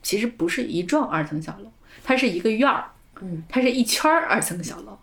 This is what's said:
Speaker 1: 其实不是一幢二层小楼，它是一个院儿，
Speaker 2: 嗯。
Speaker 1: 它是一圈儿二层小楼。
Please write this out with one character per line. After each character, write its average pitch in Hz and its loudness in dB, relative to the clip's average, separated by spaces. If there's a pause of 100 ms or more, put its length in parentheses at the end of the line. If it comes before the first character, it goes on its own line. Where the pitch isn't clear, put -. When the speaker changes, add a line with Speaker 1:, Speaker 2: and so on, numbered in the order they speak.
Speaker 1:
其 196 -2
实 233 0
不 175 -2
是 - -2
一 175 -2
幢 277 2
二 156 -2
层 151 -4
小 - -10 (100)
楼， - -20 (320)
它 254 2
是 254 2
一 175 -2
个 220 2
院 240 2
儿， - 0 (360)
Speaker 2:
嗯。 170 -8
Speaker 1:
它 254 2
是 254 4
一 247 2
圈 - 2
儿 330 4
二 - 2
层 - -4
小 - -8
楼。 202 -18